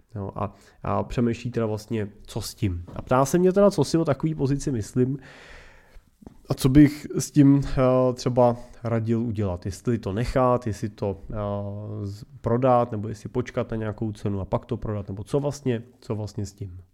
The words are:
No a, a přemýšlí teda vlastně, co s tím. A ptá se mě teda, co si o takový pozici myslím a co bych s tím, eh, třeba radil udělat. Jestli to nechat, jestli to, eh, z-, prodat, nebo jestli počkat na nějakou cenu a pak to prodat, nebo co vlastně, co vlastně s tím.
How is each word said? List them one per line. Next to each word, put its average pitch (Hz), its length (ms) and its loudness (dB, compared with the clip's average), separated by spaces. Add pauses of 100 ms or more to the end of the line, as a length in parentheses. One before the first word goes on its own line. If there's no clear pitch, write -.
(160)
No 101 280 -6
a, - 120 -8 (280)
a 101 200 -2
přemýšlí 117 480 -2
teda 117 140 -2
vlastně, 107 420 -4 (140)
co - 200 -10
s - 140 -12
tím. 90 280 -2 (120)
A - 60 -10
ptá 131 240 2
se 175 120 2
mě 180 160 4
teda, 202 180 6
co 151 120 2
si 160 140 0
o 160 80 0
takový 160 300 -2
pozici 143 360 -2
myslím 127 460 0 (1300)
a 143 40 -2
co - 160 2
bych 143 380 8 (100)
s - 140 -4
tím, 139 320 8
eh, 127 500 2
třeba 123 420 4 (280)
radil 113 380 0
udělat. 101 440 -2
Jestli 110 320 -2
to 101 160 -4
nechat, 123 540 2
jestli 107 220 -4
to, 101 280 -4 (120)
eh, 110 60 -8 (680)
z-, 101 200 -10 (160)
prodat, 120 500 2
nebo 107 160 -6
jestli 110 220 -10
počkat 123 420 -4
na 113 60 -4
nějakou 110 340 -4
cenu 101 300 -4
a 90 40 -6
pak - 200 -4
to 113 120 -6
prodat, 104 300 -6
nebo 98 160 -10
co 143 160 -2
vlastně, 135 440 -4 (160)
co - 160 -8
vlastně 104 300 -6
s 95 80 -10
tím. 92 260 -14 (140)